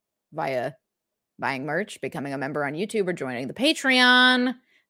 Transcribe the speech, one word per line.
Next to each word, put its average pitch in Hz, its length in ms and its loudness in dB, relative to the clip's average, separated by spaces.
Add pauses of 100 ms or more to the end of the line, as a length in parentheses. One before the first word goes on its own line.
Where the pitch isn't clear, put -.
(340)
via 143 400 -4 (680)
buying 131 260 -4
merch, 175 360 -6
becoming 139 320 -6
a 135 40 -6
member 143 280 -4
on 139 80 -4
YouTube, 196 340 -4
or 185 60 -2
joining 131 340 -6
the - 60 -10
Patreon, 254 1000 4 (340)